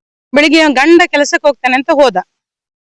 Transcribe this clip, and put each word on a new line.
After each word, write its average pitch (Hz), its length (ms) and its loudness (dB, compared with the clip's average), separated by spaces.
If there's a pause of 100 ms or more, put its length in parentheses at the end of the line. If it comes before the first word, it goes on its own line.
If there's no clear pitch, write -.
(340)
ಬೆಳಿಗ್ಗೆ 302 280 0 (100)
ಗಂಡ 320 340 2
ಕೆಲಸಕ್ಕೆ 294 420 -4
ಹೋಗ್ತಾನೆ 254 260 -4
ಅಂತ 269 160 -4
ಹೋದ. 269 260 0 (840)